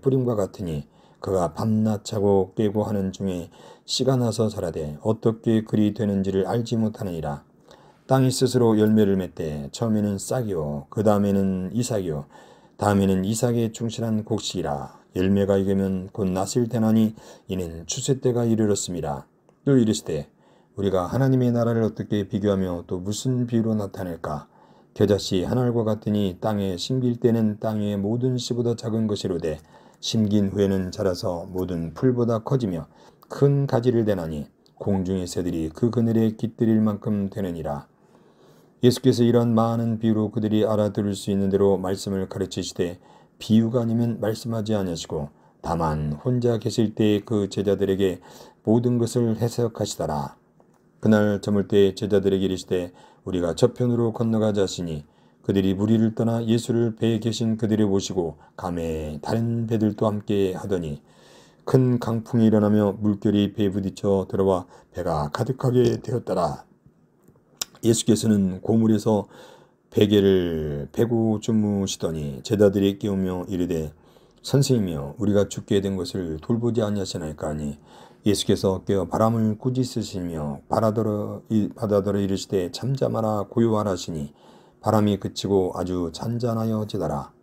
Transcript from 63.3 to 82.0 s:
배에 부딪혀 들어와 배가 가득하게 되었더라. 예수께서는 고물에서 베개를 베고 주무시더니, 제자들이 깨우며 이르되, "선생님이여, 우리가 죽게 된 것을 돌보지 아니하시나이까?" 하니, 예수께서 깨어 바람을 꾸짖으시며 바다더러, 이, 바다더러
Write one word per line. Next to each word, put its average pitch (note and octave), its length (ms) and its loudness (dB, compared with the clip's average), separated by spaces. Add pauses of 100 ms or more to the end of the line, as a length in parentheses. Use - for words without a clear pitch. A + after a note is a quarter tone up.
배에 G2+ 180 0
부딪혀 G2 580 -2
들어와 F#2+ 380 0 (240)
배가 F2 420 -4
가득하게 A#2+ 680 0
되었더라. F2+ 640 -4 (1200)
예수께서는 G#2+ 800 2
고물에서 A2 680 2 (600)
베개를 F2+ 1040 4
베고 A2+ 480 0
주무시더니, F#2+ 1040 -2
제자들이 G2+ 560 4
깨우며 F#2+ 500 -2
이르되, F2 460 -2 (480)
"선생님이여, F#2 720 0
우리가 G2+ 320 2
죽게 - 320 0
된 G2 160 -2
것을 F2 460 -6
돌보지 A#2 400 0
아니하시나이까?" F#2 640 -6
하니, D2+ 300 -6 (480)
예수께서 F#2+ 580 2
깨어 G2 220 0
바람을 A2 500 2
꾸짖으시며 F2+ 1120 -4
바다더러, G#2+ 800 -2
이, G#2+ 260 2
바다더러 G2+ 460 0